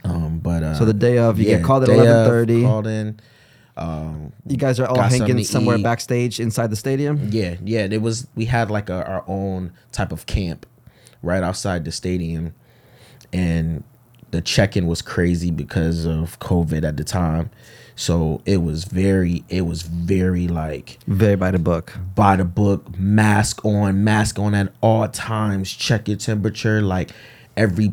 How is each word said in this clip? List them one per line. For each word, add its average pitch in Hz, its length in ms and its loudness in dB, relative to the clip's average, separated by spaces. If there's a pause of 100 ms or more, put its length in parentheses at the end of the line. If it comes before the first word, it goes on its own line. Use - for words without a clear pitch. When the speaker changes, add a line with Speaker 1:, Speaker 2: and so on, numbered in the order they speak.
Speaker 1:
Um, 82 340 -4
but, 85 240 -2
uh, 78 120 -2
Speaker 2:
So 113 100 2
the 110 100 4
day 120 240 2
of, 117 200 4
you 110 60 2
get 107 160 4
Speaker 1:
yeah, 85 60 0
Speaker 2:
called 135 180 4
at - 20 2
Speaker 1:
day 110 120 6
of, - 80 10
Speaker 2:
eleven 117 240 6
thirty. 117 320 4
Speaker 1:
called 110 240 2
in. 107 340 -4 (560)
Um, 78 560 -8 (160)
Speaker 2:
You 135 80 -2
guys 113 240 0
are 127 60 0
all 107 100 -2
Speaker 1:
got 104 160 2
something 123 160 2
Speaker 2:
hanging 123 160 2
Speaker 1:
to - 60 -6
Speaker 2:
somewhere 117 280 2
Speaker 1:
eat. 104 60 0
Speaker 2:
backstage 120 560 -2
inside 113 300 -2
the 107 60 -2
stadium? 139 540 -2
Speaker 1:
Yeah, 95 340 -2
yeah. 107 220 -2
There 107 140 -2
was, 113 340 -4
we 110 120 -4
had, 117 240 0
like, 104 200 -4
a, 90 160 -4
our 95 220 -6
own 95 440 -6 (200)
type - 200 -4
of 80 140 -10
camp 87 400 -4 (560)
right 90 200 -2
outside 90 420 -4
the 82 80 -8
stadium, 85 600 -4 (800)
and 82 520 -2 (480)
the 85 80 -2
check-in 95 460 0
was 82 160 -2
crazy 87 480 0
because 82 540 -2
of 80 360 -4
covid 80 440 0
at 76 120 -4
the 73 80 -6
time. 82 460 -2 (440)
So 80 520 -2
it 95 160 2
was 80 220 -4
very, 92 680 0
it 90 160 -2
was 82 160 -6
very, 87 680 0
like, 78 580 -6
Speaker 2:
Very 101 300 4
by 92 140 0
the 92 80 2
book. 85 340 0 (220)
Speaker 1:
by 98 220 6
the 92 80 0
book, 95 540 0
mask 104 680 2
on, 104 380 2
mask 107 360 2
on 104 160 0
at 98 260 0
all 110 280 4
times, 104 640 -4
check - 380 -2
your 104 80 -2
temperature, 107 640 -2
like, 92 300 0 (440)
every 104 380 2